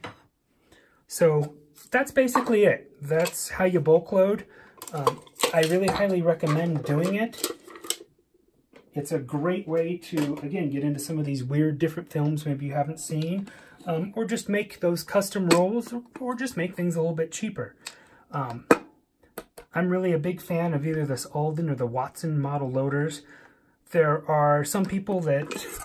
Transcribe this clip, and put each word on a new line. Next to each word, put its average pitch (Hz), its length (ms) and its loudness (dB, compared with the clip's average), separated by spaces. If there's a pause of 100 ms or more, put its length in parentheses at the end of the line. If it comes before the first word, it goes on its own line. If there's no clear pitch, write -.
(1080)
So 151 480 4 (360)
that's 269 200 2
basically 247 540 4
it. - 360 0
That's 160 480 0
how - 160 2
you 180 140 4
bulk 160 320 4
load. 196 340 4 (460)
Um, - 300 -2 (320)
I 160 80 4
really 185 260 2
highly 190 340 2
recommend 165 600 2
doing 170 320 0
it. 226 320 -4 (1500)
It's 147 200 -4
a 147 60 -2
great 147 500 -4
way 165 280 0
to, 151 460 -4
again, 143 260 -4
get 139 140 -2
into 143 160 -2
some 160 180 -6
of 151 60 -2
these 139 220 -4
weird 147 340 2
different 165 320 -2
films 151 340 0
maybe 139 200 -4
you 139 80 -6
haven't 147 260 -2
seen, 170 480 -4 (380)
um, 175 320 -2
or 226 80 -2
just 226 240 -4
make 202 320 -4
those 175 200 2
custom 196 460 0
rolls, 190 460 2
or, 240 100 -8 (160)
or 247 160 -4
just 247 220 -6
make 180 180 -4
things 175 220 0
a 165 40 0
little 165 140 0
bit 160 160 -2
cheaper. 202 440 -8 (560)
Um, 120 340 -6 (1080)
I'm 175 140 0
really 185 240 0
a 160 80 2
big 180 220 -4
fan 170 320 -2
of 143 120 -2
either 156 200 0
this 131 200 -4
Alden 156 440 -2
or 139 60 -2
the 123 100 -2
Watson 135 520 -4
model 139 320 -2
loaders. 139 520 -2 (720)
There 156 380 4
are 147 360 4
some 196 180 0
people 190 380 -2
that, 147 440 -2 (200)